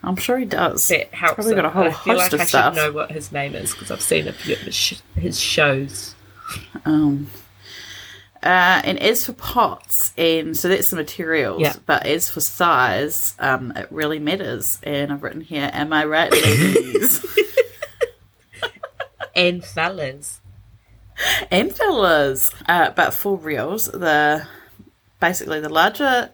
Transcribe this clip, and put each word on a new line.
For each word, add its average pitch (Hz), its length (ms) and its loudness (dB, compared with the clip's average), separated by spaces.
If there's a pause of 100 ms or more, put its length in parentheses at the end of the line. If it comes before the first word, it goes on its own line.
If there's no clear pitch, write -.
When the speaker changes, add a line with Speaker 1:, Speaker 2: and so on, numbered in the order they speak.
Speaker 1:
I'm 185 140 -2
sure 247 200 0
he 254 80 -2
does. - 440 0
Speaker 2:
That - 200 2
Speaker 1:
He's - 100 -14
Speaker 2:
helps - 160 2
Speaker 1:
probably 214 200 2
got 170 100 4
Speaker 2:
him. - 0 -
Speaker 1:
a 156 80 2
whole 180 140 4
Speaker 2:
I 160 40 2
feel - 220 0
Speaker 1:
host - 40 4
Speaker 2:
like - 160 2
Speaker 1:
of 147 80 2
Speaker 2:
I 165 40 4
Speaker 1:
stuff. 135 300 4
Speaker 2:
should 156 80 0
know 151 80 0
what 147 200 -6
his 156 200 -10
name 143 240 -6
is - 180 -6
'cause - 160 -14
I've - 120 -6
seen 156 260 0
a - 60 -8
few - 200 -6
of - 80 -6
his - 140 -10
sh-, - 260 -2 (140)
his 160 240 -2
shows. 139 760 -2 (720)
Speaker 1:
Um, 147 460 2 (1120)
uh, 180 420 4
and - 140 -2
as 233 260 2
for 240 80 -6
pots, - 840 -2
and 160 400 0
so 175 140 0
that's - 220 2
the 190 40 -4
materials, 156 680 -2
Speaker 2:
Yeah. 147 120 2 (140)
Speaker 1:
but - 180 0
as 160 240 0
for 156 120 -6
size, 135 1000 0
um, 127 360 -2
it - 140 -8
really 156 300 -4
matters. 151 640 -4
And 143 280 -2
I've 143 120 -8
written - 180 -8
here, 147 320 -6
"Am 151 180 -4
I 156 140 2
right, 156 260 2
ladies?" - 920 2
Speaker 2:
<laughs> - 100 -4 (2000)
And 180 300 2
fellas. 160 720 -6 (1120)
Speaker 1:
And 240 260 2
fellas. 170 760 2 (180)
Uh, 170 220 4
but - 240 2
for 196 220 -2
reals, 156 540 -4
the, 151 540 2 (760)
basically 170 420 0
the 151 80 -6
larger 226 640 2